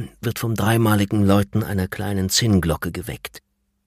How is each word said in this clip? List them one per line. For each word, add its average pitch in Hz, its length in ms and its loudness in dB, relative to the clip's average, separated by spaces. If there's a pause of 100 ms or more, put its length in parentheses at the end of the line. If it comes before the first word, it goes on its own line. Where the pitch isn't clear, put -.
(220)
wird 117 180 -4
vom 113 160 -2
dreimaligen 107 720 2
Läuten 101 380 2
einer 95 240 -2
kleinen 98 420 -4
Zinnglocke 87 640 2
geweckt. - 520 -12 (440)